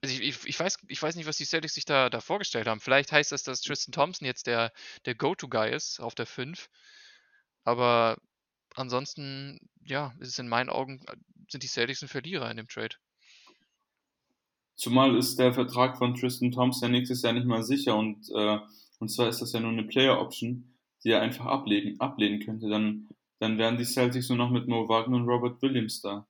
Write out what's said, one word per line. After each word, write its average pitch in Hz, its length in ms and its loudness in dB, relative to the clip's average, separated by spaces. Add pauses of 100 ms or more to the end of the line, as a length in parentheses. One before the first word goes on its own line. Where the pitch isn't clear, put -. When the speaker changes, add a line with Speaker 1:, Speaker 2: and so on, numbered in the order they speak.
Speaker 1:
Also 131 140 -4
ich, 131 60 -6
ich, 131 240 -4
ich - 120 -6
weiß, 175 200 -2 (100)
ich - 140 -8
weiß 160 160 -4
nicht, 160 80 -10
was 151 100 -6
die 147 100 -6
Celtics 156 280 -4
sich - 100 -6
da, 131 260 4
da 113 120 -4
vorgestellt 170 460 -2
haben. 110 120 -2
Vielleicht 135 320 2
heißt 151 220 4
das, 135 100 -6
dass 131 160 -6
Tristan - 320 -6
Thompson 151 340 -2
jetzt - 220 -4
der, 117 240 2 (340)
der 127 100 -2
Go-To-Guy 120 600 -2
ist - 240 -8
auf 117 160 -8
der 117 100 -6
fünf. - 440 -12 (960)
Aber 120 520 4 (580)
ansonsten, 135 840 -6 (240)
ja, 135 360 -6
ist 127 100 -14
es 123 100 -8
in 127 80 -8
meinen 120 220 0
Augen, 131 380 -4
äh, - 100 -14 (320)
sind 139 140 -10
die 135 40 -10
Celtics 123 340 -2
ein 143 60 -12
Verlierer 139 420 -6
in 117 60 -8
dem 113 140 -14
Trade. 113 260 -8 (1800)
Speaker 2:
Zumal 127 400 6
ist - 200 0
der 127 160 6
Vertrag 127 440 2
von 123 180 2
Tristan 123 380 0
Thompson 123 400 2
ja 123 40 6
nächstes 123 260 -2
Jahr 117 100 4
nicht 123 140 0
mal 113 160 2
sicher 123 340 2
und, 107 320 -2
äh, 107 300 2 (400)
und 110 100 -4
zwar 120 180 2
ist 113 140 -2
das 120 100 -6
ja 117 80 -2
nur 113 120 -2
eine 113 120 -2
Player-Option, - 920 0 (260)
die 113 60 0
er 107 120 6
einfach 117 240 -2
ablegen, 104 540 0
ablehnen 104 400 0
könnte. 110 300 -6
Dann, 107 400 0 (300)
dann 110 180 0
wären 113 200 2
die 120 80 -2
Celtics 123 440 0
nur 123 80 2
noch 120 120 2
mit 123 180 2
Mo 113 200 0
Wagner 117 300 2
und 120 100 2
Robert 123 340 0
Williams 123 400 0
da. 104 280 -8